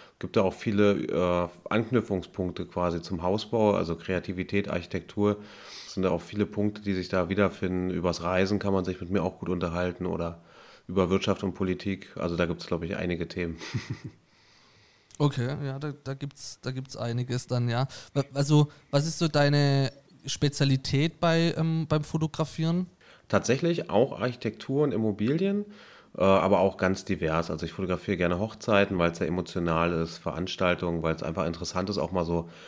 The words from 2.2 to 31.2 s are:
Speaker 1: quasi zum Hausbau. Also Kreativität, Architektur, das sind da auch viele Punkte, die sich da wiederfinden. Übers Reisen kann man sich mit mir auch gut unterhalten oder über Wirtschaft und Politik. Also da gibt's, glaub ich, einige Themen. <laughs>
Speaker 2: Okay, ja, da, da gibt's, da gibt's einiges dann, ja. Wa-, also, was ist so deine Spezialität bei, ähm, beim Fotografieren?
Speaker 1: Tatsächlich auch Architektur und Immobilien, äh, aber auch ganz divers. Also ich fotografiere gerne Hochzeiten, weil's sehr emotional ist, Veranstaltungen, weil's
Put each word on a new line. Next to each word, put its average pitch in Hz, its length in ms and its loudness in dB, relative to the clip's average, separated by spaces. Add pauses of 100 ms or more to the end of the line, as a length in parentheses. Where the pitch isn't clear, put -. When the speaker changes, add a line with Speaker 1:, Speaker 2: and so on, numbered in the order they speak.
Speaker 1:
quasi 85 360 0
zum 85 200 -6
Hausbau. 104 520 2
Also 85 220 0
Kreativität, 92 720 -4
Architektur, 95 720 -2 (460)
das - 100 -16
sind 92 100 0
da 90 60 2
auch 87 120 0
viele 104 240 -2
Punkte, 104 340 -2
die 101 140 -2
sich 92 140 -4
da 90 200 0
wiederfinden. 92 600 0
Übers 85 320 -2
Reisen 95 380 2
kann 98 120 -2
man 95 120 2
sich 90 160 -6
mit 87 100 -10
mir 95 140 2
auch 92 160 -4
gut - 80 -6
unterhalten 90 580 -2
oder 85 340 -4 (460)
über 92 240 2
Wirtschaft 98 320 0
und 95 120 -2
Politik. 92 600 -4
Also 85 200 -2
da 87 100 2
gibt's, 82 200 -6
glaub 85 180 -4
ich, 85 100 -4
einige 87 320 -2
Themen. 82 340 -6
<laughs> - 60 -12 (1500)
Speaker 2:
Okay, 139 460 0
ja, 135 140 -6
da, 147 140 -6
da 135 220 -10
gibt's, - 480 -12
da 131 100 -6
gibt's 131 240 -8
einiges 120 500 -2
dann, 123 220 0
ja. 120 180 2 (280)
Wa-, 139 180 0
also, 147 400 4 (180)
was 143 160 2
ist 165 120 -4
so 165 100 2
deine 143 640 4 (320)
Spezialität 139 960 2
bei, 165 360 4
ähm, 160 320 0
beim 156 140 2
Fotografieren? 160 840 0 (420)
Speaker 1:
Tatsächlich 147 640 2
auch 113 280 4
Architektur 127 640 -2
und 143 100 2
Immobilien, 131 720 0 (500)
äh, - 60 0
aber 95 360 6
auch 95 200 4
ganz 95 260 0
divers. 82 460 0
Also 82 160 -4
ich 80 60 -10
fotografiere 92 440 -2
gerne 87 240 2
Hochzeiten, 101 580 2
weil's 85 200 2
sehr 87 100 0
emotional 85 640 0
ist, 82 260 -2
Veranstaltungen, 85 840 -2
weil's 80 200 -2